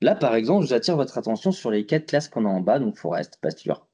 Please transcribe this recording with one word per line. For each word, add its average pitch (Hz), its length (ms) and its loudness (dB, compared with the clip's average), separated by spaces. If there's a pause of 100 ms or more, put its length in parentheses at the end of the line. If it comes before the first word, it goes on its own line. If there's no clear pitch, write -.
Là, 147 120 4
par 120 220 0
exemple, 147 320 2
j'attire 127 300 0
votre 131 200 -2
attention 113 360 -2
sur 123 180 -4
les 104 140 0
quatre 156 200 0
classes 143 220 -2
qu'on 113 160 -4
a 104 60 0
en 92 100 0
bas, 104 200 2
donc 110 180 -4
forest, 78 440 -6
pasture, - 520 -6